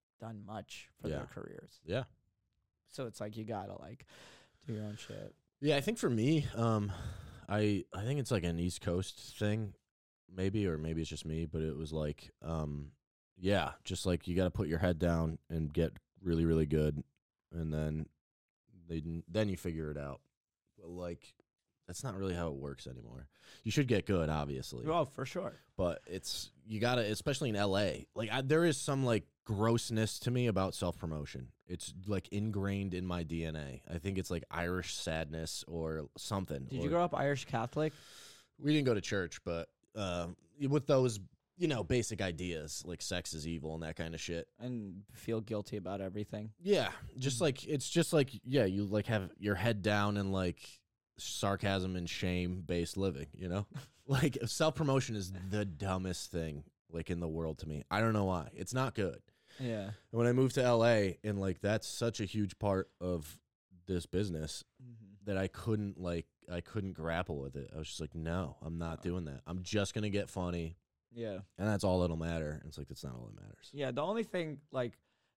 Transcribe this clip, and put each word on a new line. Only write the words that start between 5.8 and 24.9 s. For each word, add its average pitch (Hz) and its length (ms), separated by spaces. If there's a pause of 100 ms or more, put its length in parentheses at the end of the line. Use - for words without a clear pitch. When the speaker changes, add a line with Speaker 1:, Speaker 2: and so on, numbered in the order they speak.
Speaker 2:
think 220 160
for 175 120
me, 131 360 (100)
um, 110 360 (560)
I, 104 460
I 98 100
think 139 160
it's, 120 120
like, 95 120
an 85 160
East 87 220
Coast - 580
thing, 104 340 (600)
maybe, 98 340
or 80 100
maybe 80 240
it's 80 80
just 78 160
me, 80 200
but 80 160
it 78 160
was 78 160
like, 76 380 (100)
um, 73 500 (460)
yeah, 92 340 (140)
just, - 200
like, 87 220
you 85 80
gotta 90 160
put 92 160
your 80 120
head 87 200
down 82 400 (100)
and 80 240
get 82 200 (280)
really, 82 220
really 80 220
good, 73 360 (520)
and 80 200
then 78 320 (840)
they, 82 120 (280)
then 104 180
you 92 80
figure 80 360
it 71 60
out. 69 220 (580)
But, 87 120
like, 87 440 (540)
that's - 160
not 113 140
really 95 180
how 85 140
it 71 60
works 69 320
anymore. 62 400 (360)
You 110 80
should 139 160
get 104 180
good, 85 240
obviously. 71 580
Speaker 1:
Oh, 160 180